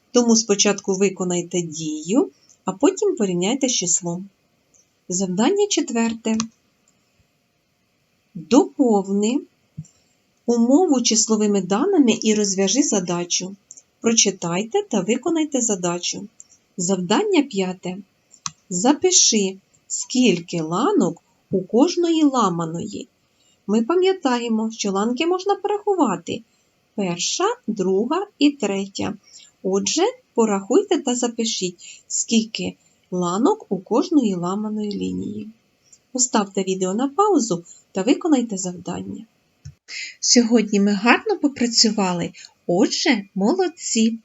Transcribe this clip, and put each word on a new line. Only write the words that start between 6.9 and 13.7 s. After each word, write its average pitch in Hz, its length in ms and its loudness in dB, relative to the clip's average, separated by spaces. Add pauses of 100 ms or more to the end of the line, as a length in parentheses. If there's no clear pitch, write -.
Доповни 214 1040 2 (1040)
умову 254 560 4
числовими 214 600 2
даними 247 600 2
і 220 120 2
розв'яжи 196 500 0
задачу. 180 720 -4 (460)